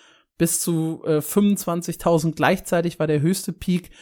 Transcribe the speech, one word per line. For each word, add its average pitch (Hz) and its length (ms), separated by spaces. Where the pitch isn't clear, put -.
bis - 240
zu, 160 440
äh, 151 160
fünfundzwanzigtausend 170 1160
gleichzeitig 170 640
war 156 80
der 151 140
höchste 185 300
Peak 180 380